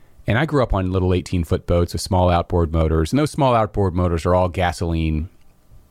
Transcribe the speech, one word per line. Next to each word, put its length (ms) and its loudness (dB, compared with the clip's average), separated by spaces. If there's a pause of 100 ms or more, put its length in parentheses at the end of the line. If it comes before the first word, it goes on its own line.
(280)
And 120 0
I 60 0
grew 180 0
up 100 -2
on 180 0
little 220 2
eighteen-foot 540 -2
boats 260 0
with 80 -6
small 280 2
outboard 440 0
motors, 380 0
and 80 2
those 120 0
small 220 2
outboard 400 0
motors 320 0
are 80 2
all 160 2
gasoline. 800 -2 (600)